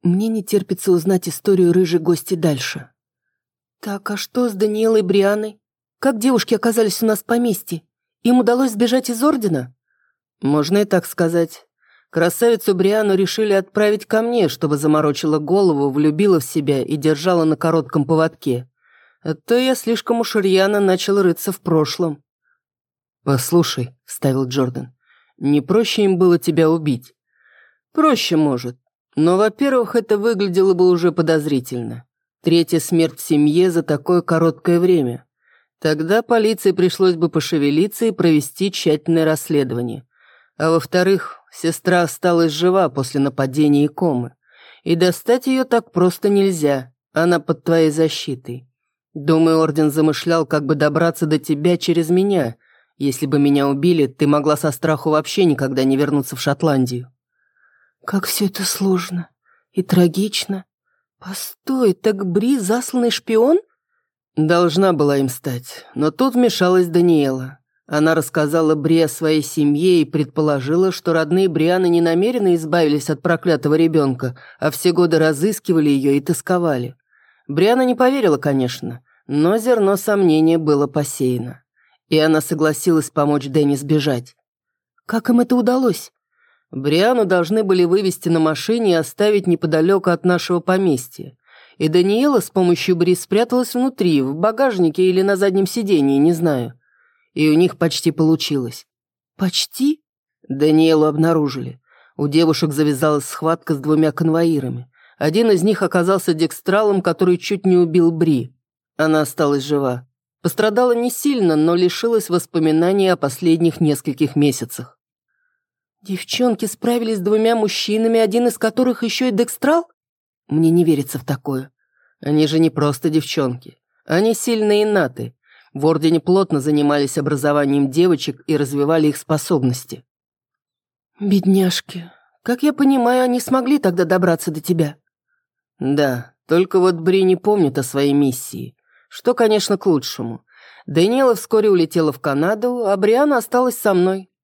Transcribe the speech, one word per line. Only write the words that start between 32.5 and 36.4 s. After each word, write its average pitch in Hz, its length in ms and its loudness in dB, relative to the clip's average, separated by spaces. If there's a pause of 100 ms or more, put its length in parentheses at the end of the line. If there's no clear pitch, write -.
смерть 165 400 -2
в - 20 -16
семье 156 480 2
за 165 140 -2
такое 170 380 0
короткое 165 580 0
время. 160 460 0 (540)
Тогда 160 420 0
полиции 220 500 0